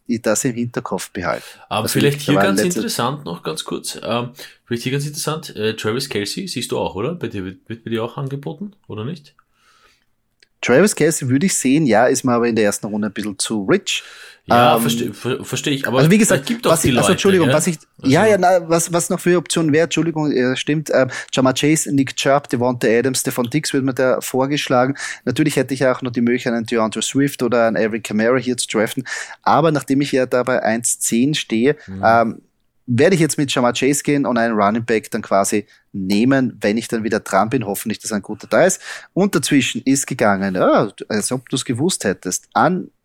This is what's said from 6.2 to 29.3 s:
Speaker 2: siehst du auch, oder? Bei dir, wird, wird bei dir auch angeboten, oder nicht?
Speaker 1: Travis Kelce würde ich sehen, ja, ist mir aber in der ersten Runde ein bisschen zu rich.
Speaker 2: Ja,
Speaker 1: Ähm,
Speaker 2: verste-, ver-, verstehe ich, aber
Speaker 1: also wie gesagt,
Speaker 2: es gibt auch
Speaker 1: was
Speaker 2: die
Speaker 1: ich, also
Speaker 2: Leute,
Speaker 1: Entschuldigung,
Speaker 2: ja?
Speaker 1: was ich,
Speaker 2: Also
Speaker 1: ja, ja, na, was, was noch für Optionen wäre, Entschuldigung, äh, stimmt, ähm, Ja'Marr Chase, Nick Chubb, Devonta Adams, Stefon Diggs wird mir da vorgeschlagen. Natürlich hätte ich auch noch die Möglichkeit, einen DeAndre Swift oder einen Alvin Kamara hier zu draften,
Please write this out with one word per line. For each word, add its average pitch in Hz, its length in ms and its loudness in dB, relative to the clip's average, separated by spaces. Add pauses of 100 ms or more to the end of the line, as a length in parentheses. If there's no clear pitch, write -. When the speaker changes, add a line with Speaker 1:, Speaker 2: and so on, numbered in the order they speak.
Speaker 2:
siehst 120 240 -6
du 123 60 -2
auch, 92 180 -4
oder? 131 180 -4
Bei 120 140 -6
dir, 98 160 -8
wird, - 240 -14
wird 113 160 -12
bei 113 60 -8
dir 113 120 -2
auch 113 140 -8
angeboten, 147 580 -8 (140)
oder 107 160 -8
nicht? 151 320 -12 (1200)
Speaker 1:
Travis 175 360 4
Kelce 156 320 0
würde 139 180 2
ich - 100 0
sehen, 143 300 2
ja, 113 200 4
ist 131 180 0
mir 127 80 2
aber 120 160 2
in 113 80 0
der 110 80 4
ersten 104 240 -2
Runde 107 200 -4
ein 101 40 -12
bisschen 104 260 -8
zu 110 260 -4
rich. 175 380 0 (440)
Speaker 2:
Ja, 120 300 6
Speaker 1:
Ähm, 113 60 0
Speaker 2:
verste-, 117 320 -2
ver-, - 300 -6
verstehe - 300 -4
ich, 139 120 -4
aber 117 120 0
Speaker 1:
also 156 120 6
wie 214 80 6
gesagt, 208 240 4
Speaker 2:
es - 60 -8
gibt - 180 -2
auch 160 60 6
Speaker 1:
was 165 80 2
Speaker 2:
die - 80 2
Speaker 1:
ich, 247 80 4
also - 100 4
Speaker 2:
Leute, 190 60 4
Speaker 1:
Entschuldigung, 185 360 2
Speaker 2:
ja? 135 60 2
Speaker 1:
was 156 140 0
ich, 160 100 -2 (200)
Speaker 2:
Also - 140 0
Speaker 1:
ja, 185 140 6
ja, 208 120 4
na, 180 300 2
was, 165 240 0
was 170 160 0
noch 185 120 -2
für 175 180 4
Optionen 160 340 0
wäre, 160 120 4
Entschuldigung, 156 480 0
äh, 127 240 2
stimmt, 151 360 -2
ähm, 127 180 4 (220)
Ja'Marr 131 260 2
Chase, 147 360 2
Nick 139 220 0
Chubb, 143 320 2
Devonta 123 400 0
Adams, 123 320 2
Stefon 127 300 -2
Diggs 151 220 -4
wird 135 120 0
mir 135 100 -2
da 127 260 2
vorgeschlagen. 135 760 0 (300)
Natürlich 151 300 0
hätte 135 180 0
ich 131 120 0
auch 127 160 0
noch 127 80 -4
die 120 120 -2
Möglichkeit, 120 320 0
einen 113 120 -4
DeAndre 110 360 0
Swift 139 400 -2
oder 117 260 2
einen 104 80 -2
Alvin 110 260 0
Kamara 110 360 2
hier 123 180 -4
zu - 120 -4
draften, - 360 -2 (380)